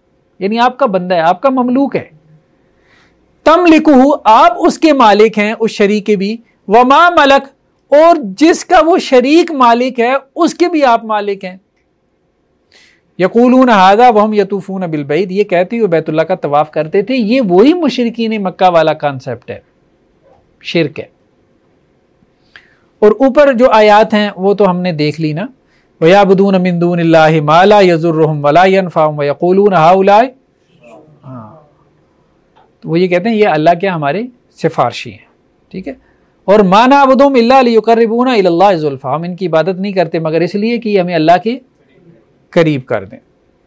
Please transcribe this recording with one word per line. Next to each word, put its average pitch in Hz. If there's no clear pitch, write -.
یعنی 214
آپ 254
کا 277
بندہ 185
ہے، 165
آپ 170
کا 277
مملوک 254
ہے۔ -
تملکہ، 320
آپ 277
اس -
کے 311
مالک 220
ہیں، 208
اس 226
شریک 208
کے 214
بھی، 202
وَمَا 254
ملک، 277
اور 330
جس 226
کا 359
وہ 339
شریک 294
مالک 247
ہے 240
اس 320
کے 349
بھی 320
آپ 233
مالک 202
ہیں۔ 185
یقولون 247
ھذا 208
وہم 214
یطوفون 196
بالبیت، 160
یہ 202
کہتے 185
ہوئے 220
بیت 165
اللہ 156
کا 170
طواف 151
کرتے 156
تھے۔ 247
یہ 247
وہی 208
مشرکین 233
مکہ 185
والا 160
concept 135
ہے، 92
شرک -
ہے۔ -
اور 208
اوپر 269
جو 247
آیات 214
ہیں 208
وہ 190
تو 202
ہم 180
نے 180
دیکھ 151
لی 151
نا، 185
وَيَعْبُدُونَ 190
مِن 180
دُونِ 175
اللَّهِ 160
مَا 156
لَا 208
يَضُرُّهُمْ 156
وَلَا 165
يَنْفَعُهُمْ 165
وَيَقُولُونَ 180
هَؤُلَاءِ، 190
ہاں، 120
تو -
وہ 165
یہ 185
کہتے 180
ہیں 233
یہ 208
اللہ 156
کیا 190
ہمارے 156
سفارشی 123
ہیں، -
ٹھیک 190
ہے۔ 262
اور 202
مَا 202
نَعْبُدُهُمْ 269
إِلَّا 247
لِيُقَرِّبُونَا 233
إِلَى 196
اللَّهِ 175
زُلْفَىٰ، 139
ہم 165
ان 180
کی 180
عبادت 160
نہیں 202
کرتے 175
مگر 160
اس 175
لیے 226
کہ 208
ہمیں 175
اللہ 165
کے 240
قریب 151
کر 104
دیں۔ 107